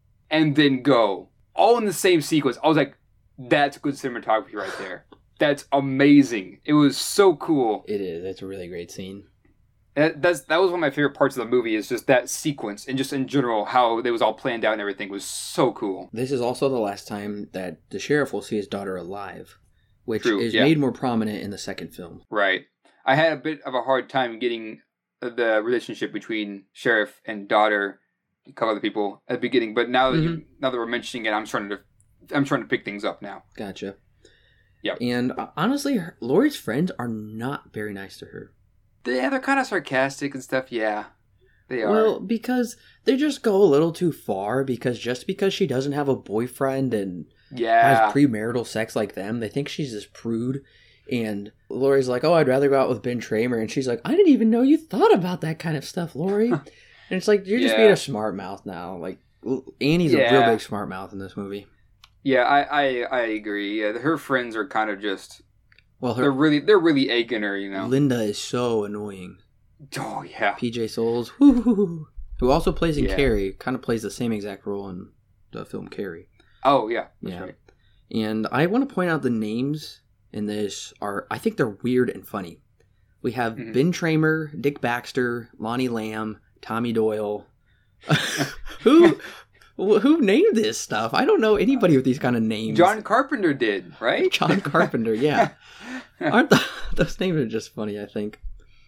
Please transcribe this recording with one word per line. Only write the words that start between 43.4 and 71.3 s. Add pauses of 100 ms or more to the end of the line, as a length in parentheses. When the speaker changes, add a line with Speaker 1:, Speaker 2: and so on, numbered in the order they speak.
Speaker 2:
go
a
little
too
far,
because
just
because
she
doesn't
have
a
boyfriend
and (260)
Speaker 1:
Yeah.
Speaker 2:
has
premarital
sex
like
them,
they
think
she's
this
prude. (500)
And (180)
Lori's
like,
"Oh,
I'd
rather
go
out
with
Ben
Tramer."
And
she's
like,
"I
didn't
even
know
you
thought
about
that
kind
of
stuff,
Lori."
Speaker 1:
<laughs> (480)
Speaker 2:
And
it's
like,
you're
just
Speaker 1:
Yeah.
Speaker 2:
being
a
smart
mouth
now.
Like, (260)
L-, (160)
Annie's
a
real
Speaker 1:
Yeah.
Speaker 2:
big
smart
mouth
in
this
movie. (560)
Speaker 1:
Yeah,
I,
I, (260)
I
agree.
Yeah,
her
friends
are
kind
of
just, (580)
Speaker 2:
Well,
her
Speaker 1:
they're
really,
they're
really
egging
her,
you
know.
Speaker 2:
Linda
is
so
annoying. (600)
Speaker 1:
Oh,
yeah.
Speaker 2:
P
J
Souls,